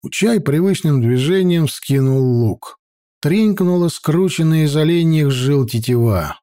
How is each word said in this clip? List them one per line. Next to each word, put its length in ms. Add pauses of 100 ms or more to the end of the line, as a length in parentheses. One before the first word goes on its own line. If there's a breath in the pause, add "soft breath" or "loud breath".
Учай 380
привычным 600
движением 640
вскинул 540
лук. 560 (440)
Тренькнула 680
скрученная 720
из 140
оленьих 520
жил 360
тетива. 760